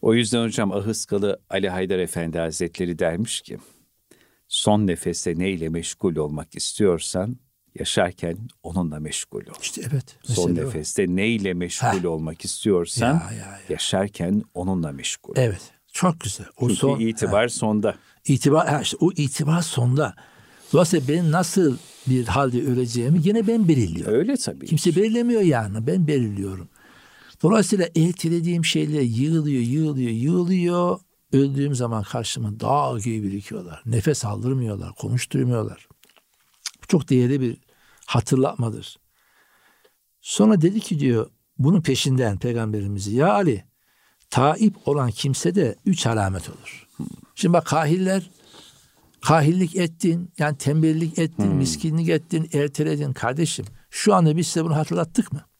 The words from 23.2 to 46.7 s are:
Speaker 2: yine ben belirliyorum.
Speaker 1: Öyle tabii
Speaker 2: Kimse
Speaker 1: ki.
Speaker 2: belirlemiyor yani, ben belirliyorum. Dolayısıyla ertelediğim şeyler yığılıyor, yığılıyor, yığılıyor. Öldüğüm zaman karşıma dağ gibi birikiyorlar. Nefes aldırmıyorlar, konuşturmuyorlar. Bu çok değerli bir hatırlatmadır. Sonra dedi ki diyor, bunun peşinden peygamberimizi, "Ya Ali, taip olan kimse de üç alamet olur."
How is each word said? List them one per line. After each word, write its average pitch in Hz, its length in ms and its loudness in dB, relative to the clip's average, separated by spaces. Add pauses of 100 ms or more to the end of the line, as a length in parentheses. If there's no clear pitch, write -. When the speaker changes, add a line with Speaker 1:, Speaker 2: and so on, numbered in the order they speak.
Speaker 2:
yine 208 220 2
ben 220 220 2
belirliyorum. 104 460 2
Speaker 1:
Öyle 214 220 2
tabii - 300 -8
Speaker 2:
Kimse 170 240 2
Speaker 1:
ki. 151 100 0
Speaker 2:
belirlemiyor 233 400 2
yani, 113 460 0
ben 175 200 2
belirliyorum. 98 640 -2 (720)
Dolayısıyla 190 540 4
ertelediğim 170 680 0
şeyler 151 360 0
yığılıyor, 139 600 0
yığılıyor, 131 480 0
yığılıyor. 175 920 0 (320)
Öldüğüm 139 420 2
zaman 117 280 -2
karşıma 110 580 -6
dağ 127 380 0
gibi 110 240 -4
birikiyorlar. 104 640 -8
Nefes 117 380 0
aldırmıyorlar, 110 720 -4
konuşturmuyorlar. 120 920 -2 (920)
Bu - 40 -20
çok 156 240 2
değerli 131 300 4
bir 120 160 -4 (500)
hatırlatmadır. 117 880 0 (1200)
Sonra 208 400 4
dedi 196 200 2
ki - 200 -4
diyor, 117 300 0 (280)
bunun 160 240 4
peşinden 127 560 0
peygamberimizi, 104 760 -4
"Ya 160 180 4
Ali, 170 320 0 (680)
taip 156 580 2
olan 139 220 0
kimse 143 440 -2
de 151 220 0 (100)
üç - 200 2
alamet 95 440 0
olur." - 380 -20 (460)